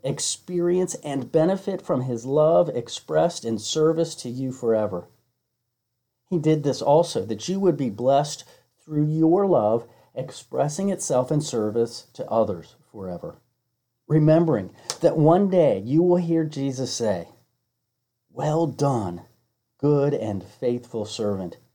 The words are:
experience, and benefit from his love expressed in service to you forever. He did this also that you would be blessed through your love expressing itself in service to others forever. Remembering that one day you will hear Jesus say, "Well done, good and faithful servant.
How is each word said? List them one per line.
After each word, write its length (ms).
experience, 920
and 360
benefit 500
from 200
his 240
love 440
expressed 760
in 120
service 580
to 140
you 220
forever. 560
He 80
did 260
this 180
also 440
that 220
you 120
would 180
be 120
blessed 540
through 220
your 420
love 400
expressing 760
itself 420
in 80
service 760
to 160
others 460
forever. 460
Remembering 680
that 180
one 320
day 300
you 240
will 140
hear 260
Jesus 480
say, 380
"Well 380
done, 540
good 360
and 300
faithful 640
servant. 520